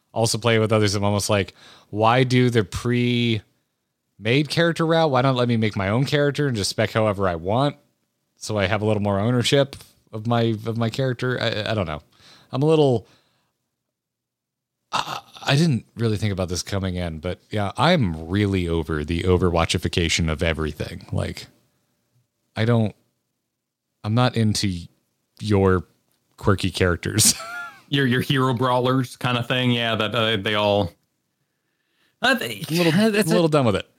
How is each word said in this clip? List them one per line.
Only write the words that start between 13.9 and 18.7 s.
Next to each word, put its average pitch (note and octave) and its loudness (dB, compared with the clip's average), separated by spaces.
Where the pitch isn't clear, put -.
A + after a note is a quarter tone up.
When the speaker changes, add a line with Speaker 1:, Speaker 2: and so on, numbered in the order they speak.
Speaker 1:
I, - -6
I C#3 2
didn't D3 2
really A2 -2
think G#2+ -2
about F2+ -4
this F2 -4
coming F#2+ -4
in, E2+ -6
but F2 -8
yeah, G#2 -2
I'm G#2+ 2
really G2 0
over D#2+ -2